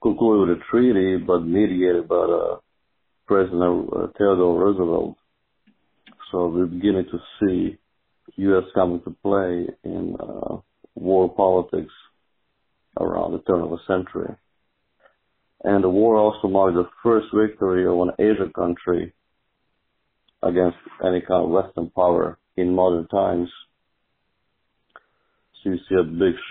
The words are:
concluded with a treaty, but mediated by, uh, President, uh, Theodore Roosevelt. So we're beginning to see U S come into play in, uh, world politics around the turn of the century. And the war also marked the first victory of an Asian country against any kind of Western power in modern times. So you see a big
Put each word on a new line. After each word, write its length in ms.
concluded 480
with 80
a 120
treaty, 460
but 240
mediated 680
by, 60
uh, 420
President, 680
uh, 140
Theodore 420
Roosevelt. 560
So 200
we're 160
beginning 440
to 100
see 380
U 220
S 80
come 200
into 160
play 460
in, 340
uh, 380
world 420
politics 560
around 320
the 120
turn 180
of 80
the 80
century. 480
And 180
the 80
war 280
also 320
marked 260
the 140
first 320
victory 540
of 140
an 180
Asian 320
country 640
against 360
any 200
kind 240
of 40
Western 420
power 460
in 180
modern 320
times. 420
So 60
you 80
see 100
a 60
big 320